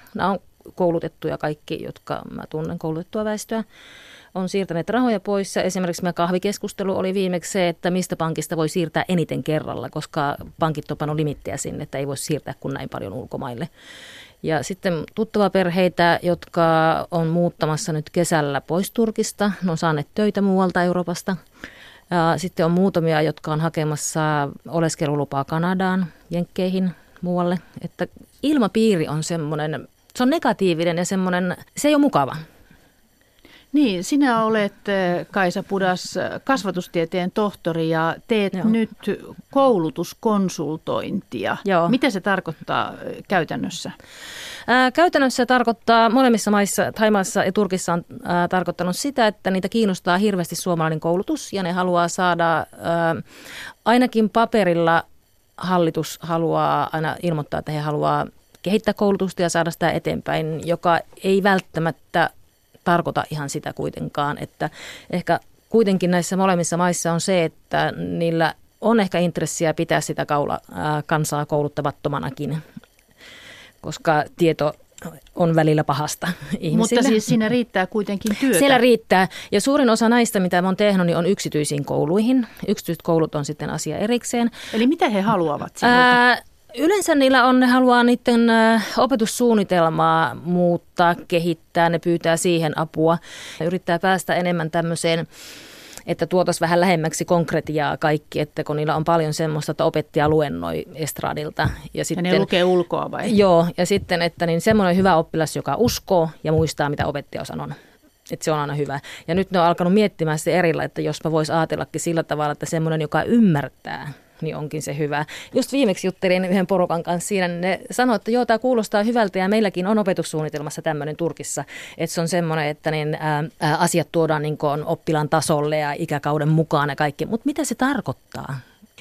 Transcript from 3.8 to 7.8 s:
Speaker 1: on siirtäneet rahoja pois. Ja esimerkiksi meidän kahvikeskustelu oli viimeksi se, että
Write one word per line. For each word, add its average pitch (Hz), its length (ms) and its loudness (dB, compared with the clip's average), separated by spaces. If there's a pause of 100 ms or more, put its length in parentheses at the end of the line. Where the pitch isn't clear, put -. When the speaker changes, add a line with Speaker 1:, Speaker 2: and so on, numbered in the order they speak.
Speaker 1:
on 185 140 -4
siirtäneet 170 420 -4
rahoja 226 300 0
pois. 196 360 -4
Ja 190 60 0
esimerkiksi 185 400 -2
meidän 175 120 -2
kahvikeskustelu 190 840 -2
oli 185 160 -2
viimeksi 180 380 -2
se, 180 160 0
että 175 220 -2